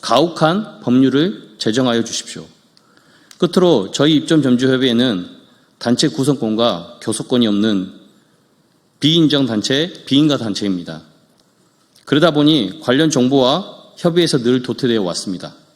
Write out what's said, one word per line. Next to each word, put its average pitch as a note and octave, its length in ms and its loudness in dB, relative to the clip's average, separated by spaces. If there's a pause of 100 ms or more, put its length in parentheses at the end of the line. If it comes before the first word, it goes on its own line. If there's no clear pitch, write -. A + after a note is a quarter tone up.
가혹한 E3 800 -2
법률을 C3+ 760 0
제정하여 A#2 440 0
주십시오. - 420 -10 (920)
끝으로 E3 540 2
저희 D3+ 240 2
입점점주협의회는 B2+ 1200 0 (380)
단체 B2 320 0
구성권과 A2+ 920 -2
교섭권이 A#2+ 460 -2
없는 G2+ 460 0 (1040)
비인정단체, C#3+ 1040 0
비인가단체입니다. G#2 1000 -2 (1000)
그러다 D3+ 280 2
보니 D3 500 2
관련 C#3+ 280 2
정보와 C3+ 840 0
협의에서 E3 440 0
늘 B2 220 0
도태되어 A#2 420 -2
왔습니다. F2 520 -8 (200)